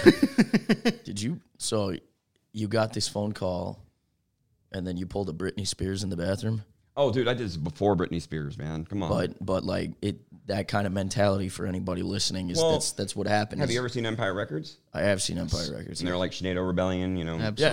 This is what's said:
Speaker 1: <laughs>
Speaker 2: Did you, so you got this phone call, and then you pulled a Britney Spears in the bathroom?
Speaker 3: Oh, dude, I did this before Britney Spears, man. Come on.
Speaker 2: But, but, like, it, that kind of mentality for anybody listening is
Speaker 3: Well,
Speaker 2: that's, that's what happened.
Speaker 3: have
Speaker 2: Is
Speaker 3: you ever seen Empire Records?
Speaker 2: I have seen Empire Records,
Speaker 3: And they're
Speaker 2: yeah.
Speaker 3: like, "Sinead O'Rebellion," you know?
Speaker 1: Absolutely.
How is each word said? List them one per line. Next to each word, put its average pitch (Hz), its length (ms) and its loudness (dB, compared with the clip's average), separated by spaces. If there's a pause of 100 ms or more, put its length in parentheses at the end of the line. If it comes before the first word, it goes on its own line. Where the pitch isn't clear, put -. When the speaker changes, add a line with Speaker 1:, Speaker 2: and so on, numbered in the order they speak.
Speaker 1:
<laughs> - 1040 6
Speaker 2:
Did 98 160 -8
you, 127 200 -4 (180)
so 101 360 0 (580)
you 107 140 -4
got 110 260 2
this 104 160 -2
phone 104 240 -2
call, 92 460 -4 (960)
and 92 140 -4
then 90 100 -4
you 92 100 -6
pulled 98 220 -4
a - 40 -4
Britney 92 340 -4
Spears 95 360 -2
in 98 80 -4
the 87 60 -4
bathroom? 101 460 -2 (340)
Speaker 3:
Oh, 135 160 4
dude, 120 160 2
I 127 60 2
did 120 120 -2
this 85 100 -4
before 87 400 2
Britney 85 240 0
Spears, 76 380 -6
man. 78 260 -6
Come 98 180 -4
on. 80 80 0
Speaker 2:
But, 87 340 -2
but, 95 200 0
like, 90 280 -2 (100)
it, 101 140 -2 (300)
that 98 200 -2
kind 101 200 0
of 92 60 -2
mentality 98 560 2
for 90 180 -6
anybody 92 360 -2
listening 92 480 -2
is 120 80 0
Speaker 3:
Well, 160 140 6
Speaker 2:
that's, - 200 0
that's - 220 -6
what 101 120 -2
happened. 104 340 0
Speaker 3:
have - 100 2
Speaker 2:
Is 117 40 0
Speaker 3:
you 123 60 0
ever 123 80 -2
seen 117 180 -2
Empire 110 280 0
Records? 151 440 -6 (140)
Speaker 2:
I 78 100 -2
have 98 200 4
seen 87 160 -2
Empire 82 380 -2
Records, - 240 -8
Speaker 3:
And 87 80 -2
they're 90 60 0
Speaker 2:
yeah. 90 40 0
Speaker 3:
like, 92 140 0
"Sinead 92 240 -2
O'Rebellion," 92 600 0
you 82 80 -2
know? 82 140 -4
Speaker 1:
Absolutely. 107 240 -2 (100)